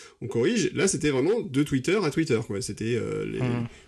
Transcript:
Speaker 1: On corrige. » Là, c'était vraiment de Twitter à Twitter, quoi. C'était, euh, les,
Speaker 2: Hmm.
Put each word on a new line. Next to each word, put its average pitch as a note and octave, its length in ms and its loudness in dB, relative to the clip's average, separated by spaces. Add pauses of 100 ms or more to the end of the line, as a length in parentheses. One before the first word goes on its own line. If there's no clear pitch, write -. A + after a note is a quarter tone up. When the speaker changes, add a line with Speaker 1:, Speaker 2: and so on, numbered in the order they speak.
(220)
Speaker 1:
On B2 60 -6
corrige. » F3+ 480 2
Là, E3+ 120 4
c'était D3+ 220 0
vraiment D3+ 320 2
de D3 220 0
Twitter D3 400 0
à D3 80 2
Twitter, C#3+ 340 2
quoi. G2+ 160 -4
C'était, A2 360 -4
euh, G#2 280 -4
les, G#2+ 140 -4
Speaker 2:
Hmm. A#2+ 260 -2 (220)